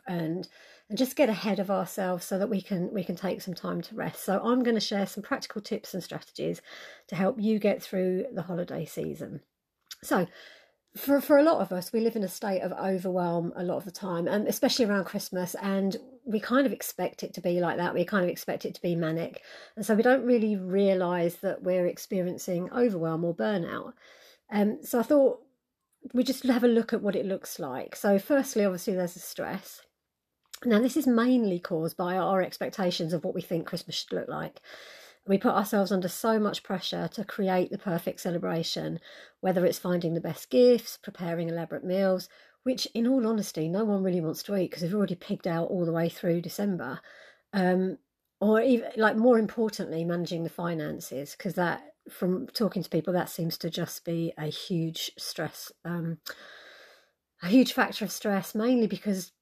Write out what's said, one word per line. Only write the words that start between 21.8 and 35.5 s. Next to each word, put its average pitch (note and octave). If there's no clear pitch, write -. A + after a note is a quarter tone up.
experiencing F3+
overwhelm E3+
or E3+
burnout. G#3
Um, G#3
so -
I A3+
thought C#4
we'd B3
just C4
have B3
a B3
look A3+
at G3
what G3
it D3+
looks -
like. C3
So G3+
firstly, A#3
obviously, F#3
there's F3+
the E3+
stress. -
Now, A3+
this B3+
is C4+
mainly A#3
caused E3
by F3+
our F#3
expectations F3
of D#3
what F#3
we F3+
think E3
Christmas -
should -
look F3+
like. D3+
We G3
put G3